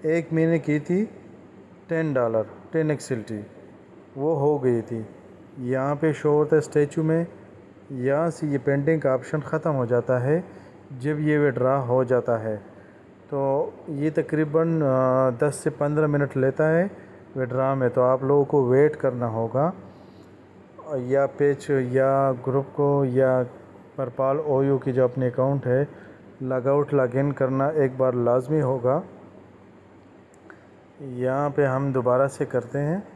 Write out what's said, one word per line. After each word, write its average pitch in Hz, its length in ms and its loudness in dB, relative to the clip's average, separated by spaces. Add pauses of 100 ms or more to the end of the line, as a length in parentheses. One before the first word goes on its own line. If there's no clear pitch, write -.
एक 165 260 0
महीने 165 280 2
की 151 200 0
थी 180 240 0 (840)
टेन 160 260 -2
डॉलर, 113 320 0 (260)
टेन 156 180 0
एक्सएलटी, 113 500 -6 (760)
वो 151 200 -2
हो 143 220 2
गई 120 240 2
थी। 113 220 -8 (580)
यहाँ 131 340 -2
पे 156 180 0
शो 147 180 0
होता 151 240 4
है 147 60 4
स्टैचू 147 400 0
में, 160 240 0 (680)
यहाँ 139 380 0
से 156 180 -8
ये 139 120 -2
पेंडिंग 143 420 0
का 131 120 2
ऑप्शन 139 280 -4
ख़त्म 156 300 -4
हो 127 140 0
जाता 123 340 0
है 151 220 0 (520)
जब 151 260 -4
ये 151 180 2
विड्रॉ 135 440 2
हो 127 220 2
जाता 120 340 2
है। 110 180 -4 (680)
तो 139 480 -2 (160)
ये 151 220 -2
तकरीबन, 156 680 0
आ, 131 560 2
दस 147 180 0
से - 160 -2
पन्द्रह 151 360 0
मिनट 143 280 0
लेता 135 320 2
है 175 220 2 (460)
विड्रॉ 131 380 0
में, 127 160 2
तो 127 120 0
आप 127 220 4
लोगों 143 220 4
को 139 180 2
वेट 143 320 4
करना 123 320 -2
होगा। 113 440 -2 (1300)
या 135 240 2
पेज 143 380 0 (260)
या 135 400 2 (120)
ग्रुप 135 300 0
को 143 320 2
या 131 360 2 (560)
परपाल 135 400 -2
ओयू 139 400 2
की 131 140 -4
जो 127 120 4
अपने 127 240 0
अकाउंट 131 380 -2
है, 131 220 0 (540)
लॉग 127 260 -4
आउट 143 260 2
लॉग 127 220 0
इन 143 160 0
करना 135 420 0
एक 135 240 0
बार 127 180 2
लाजमी 127 440 2
होगा। 131 420 0 (2000)
यहाँ 131 480 -2
पे 143 140 2
हम 135 280 0
दोबारा 127 360 2
से 139 180 -4
करते 120 320 -4
हैं। 160 240 -2 (140)